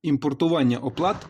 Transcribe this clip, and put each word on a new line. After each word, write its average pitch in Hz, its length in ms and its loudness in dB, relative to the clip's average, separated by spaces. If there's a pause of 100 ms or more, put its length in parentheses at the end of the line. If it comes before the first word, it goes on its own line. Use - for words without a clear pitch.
Імпортування 147 760 2
оплат 170 520 -2